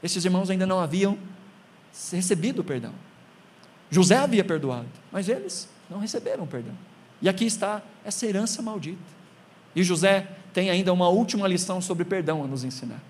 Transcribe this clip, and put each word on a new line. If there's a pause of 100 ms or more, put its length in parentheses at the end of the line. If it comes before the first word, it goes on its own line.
Esses
irmãos
ainda
não
haviam (920)
recebido
o
perdão. (960)
José
havia
perdoado, (220)
mas
eles (200)
não
receberam
o
perdão. (460)
E
aqui
está (240)
essa
herança
maldita. (760)
E
José (240)
tem
ainda
uma
última
lição
sobre
perdão
a
nos
ensinar.